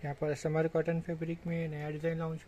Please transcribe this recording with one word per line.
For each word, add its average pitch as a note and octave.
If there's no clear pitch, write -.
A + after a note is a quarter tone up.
यहाँ C#3+
पर D3+
Summer D#3+
Cotton E3
Fabric E3
में E3
नया D3+
design D#3+
launch D#3+